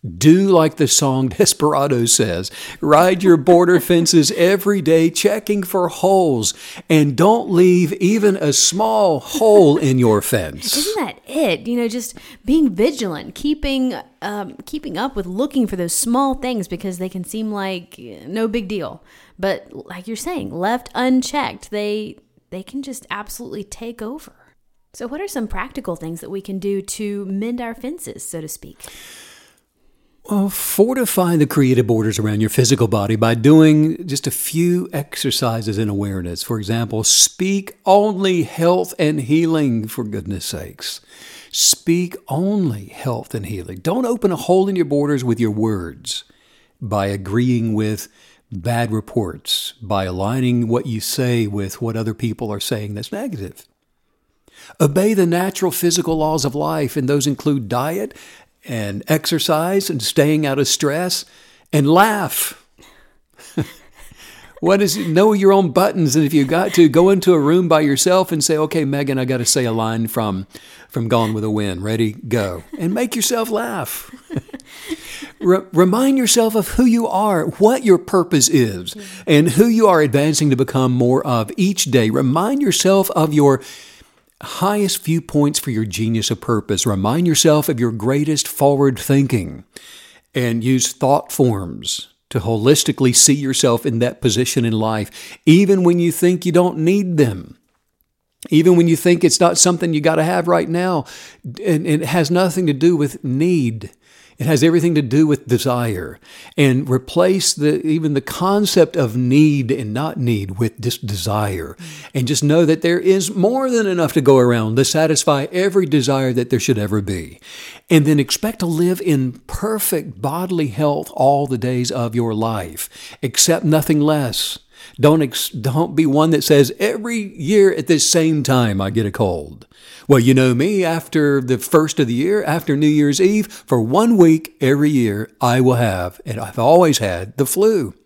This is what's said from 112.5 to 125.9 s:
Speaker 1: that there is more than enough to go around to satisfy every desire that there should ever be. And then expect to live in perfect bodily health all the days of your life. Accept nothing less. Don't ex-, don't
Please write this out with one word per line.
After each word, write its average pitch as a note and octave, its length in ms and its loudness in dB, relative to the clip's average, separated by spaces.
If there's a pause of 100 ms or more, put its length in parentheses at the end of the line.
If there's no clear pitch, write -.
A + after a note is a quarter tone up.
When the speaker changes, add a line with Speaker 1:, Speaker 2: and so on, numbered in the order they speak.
Speaker 1:
that D#3+ 160 2
there E3+ 180 2
is F#3+ 340 2
more B3 360 0
than A3+ 180 0
enough F3 240 0
to E3 80 2
go C3+ 180 6
around A#2 380 2
to C3+ 80 2
satisfy D3+ 720 0
every F#3 320 0
desire C3+ 480 0
that B2 160 -2
there A#2+ 100 2
should A#2 180 0
ever G#2 240 -2
be. F2+ 380 -8 (500)
And D#3+ 160 6
then D3+ 140 2
expect G#3+ 400 -4
to F3+ 60 -2
live F3 340 0
in C3+ 480 -2
perfect F#3 720 -6
bodily E3 460 -2
health D3 460 -2
all C#3+ 340 2
the C3 100 -2
days B2 320 -2
of A#2+ 240 -4
your A#2 200 -2
life. G#2+ 880 -6
Accept E3 400 0
nothing D3+ 380 2
less. D3 580 -2 (400)
Don't D3+ 220 6
ex-, - 280 -4
don't C#3 460 -2